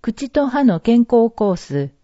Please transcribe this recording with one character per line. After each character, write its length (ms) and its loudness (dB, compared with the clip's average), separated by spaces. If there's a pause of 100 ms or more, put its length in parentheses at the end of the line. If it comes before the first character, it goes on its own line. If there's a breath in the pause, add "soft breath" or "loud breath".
口 300 -8
と 160 0
歯 160 -2
の 160 2
健 220 2
康 280 2
コ 220 -2
ー 60 -2
ス、 340 -6 (120)